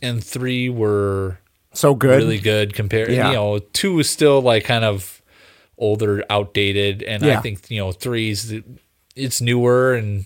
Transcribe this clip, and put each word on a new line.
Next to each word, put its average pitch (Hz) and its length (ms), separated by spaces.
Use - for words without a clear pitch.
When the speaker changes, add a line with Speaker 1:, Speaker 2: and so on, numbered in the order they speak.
Speaker 1:
in 120 200
three 127 480
were 101 680
Speaker 2:
So 143 220
good. 127 220
Speaker 1:
really 113 220
good 107 340
compared, 110 380
Speaker 2:
Yeah. 120 180
Speaker 1:
you 131 60
know, 104 240
two 180 400
is 143 100
still, 143 320
like, 117 240
kind 117 180
of 101 380
older, 107 520
outdated, 101 720
and 104 200
I - 40
Speaker 2:
Yeah. 113 140
Speaker 1:
think, 107 280
you 110 100
know, 95 120
three's, 110 600
it's 131 260
newer, 123 540
and, 104 300